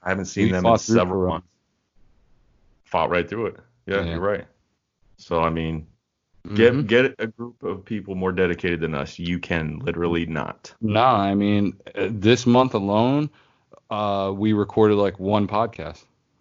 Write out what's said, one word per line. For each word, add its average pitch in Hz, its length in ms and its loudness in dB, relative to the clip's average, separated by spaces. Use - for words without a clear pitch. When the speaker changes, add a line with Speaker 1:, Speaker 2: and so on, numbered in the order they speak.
Speaker 1:
I 90 60 -6
haven't 95 160 -4
seen - 200 -2
Speaker 2:
We 92 80 2
Speaker 1:
them 90 100 0
Speaker 2:
fought 117 180 6
Speaker 1:
in - 40 -12
Speaker 2:
through 110 100 2
Speaker 1:
several 90 260 2
Speaker 2:
for 90 40 0
'em. 90 60 0
Speaker 1:
months. 85 160 -8
Fought 82 240 -2
right 87 180 0
through 107 200 -6
it. - 100 -10
Yeah, 98 160 -2
Speaker 2:
Yeah. 85 80 -6
Speaker 1:
you're 82 80 -6
right. 98 260 -4
So, 82 240 -2
I 82 80 2
mean, 80 380 -4
get, 113 200 6
Speaker 2:
Mm-hmm. 143 120 -2
Speaker 1:
get 127 320 2
a 113 100 -4
group 117 360 -14
of 92 220 -8
people 98 280 -8
more 92 180 -2
dedicated 87 500 0
than 80 120 -2
us. 69 240 -8
You 87 220 -4
can 78 400 -4
literally 85 480 -2
not. - 540 -8
Speaker 2:
No, 107 220 0
I 101 300 2
mean, 101 420 2
uh, 101 160 -4
this 117 340 2
month 127 300 4
alone, 113 540 0
uh, 101 460 -2
we 107 180 2
recorded, 104 420 4
like, 101 240 2
one 101 280 0
podcast. 104 560 -4